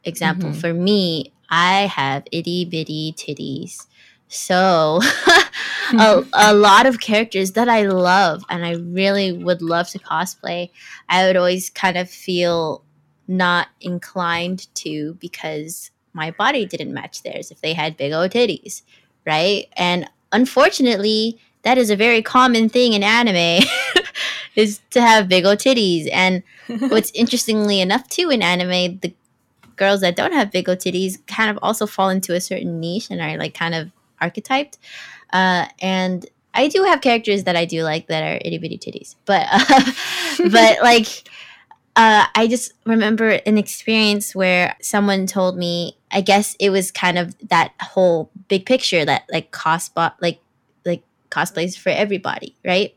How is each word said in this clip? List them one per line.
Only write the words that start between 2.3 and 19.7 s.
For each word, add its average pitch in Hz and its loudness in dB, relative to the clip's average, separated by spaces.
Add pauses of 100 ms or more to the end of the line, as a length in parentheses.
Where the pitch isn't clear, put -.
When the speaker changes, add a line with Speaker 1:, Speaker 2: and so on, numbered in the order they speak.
Speaker 1:
itty 175 -4
bitty 156 -8
titties. 143 -12 (420)
So 180 2 (460)
<laughs> - -6
a, 214 6
Speaker 2:
<laughs> - -10
Speaker 1:
a 208 6
lot 208 6
of 247 0
characters 208 -2
that 233 0
I 226 4
love 185 2
and 175 -6
I 170 -4
really 190 -2
would 175 -2
love 170 -2
to - -16
cosplay, 175 -8 (380)
I 185 4
would 190 4
always 180 0
kind 185 -2
of 180 -6
feel 175 -4 (420)
not 180 0 (140)
inclined 175 -6
to 151 -8
because 160 -12 (220)
my 160 -8
body 233 -2
didn't 156 -10
match - -14
theirs - -12
if - -20
they 160 -4
had 156 -6
big 139 -6
old 175 -2
titties, 233 -2 (440)
right? 165 0 (100)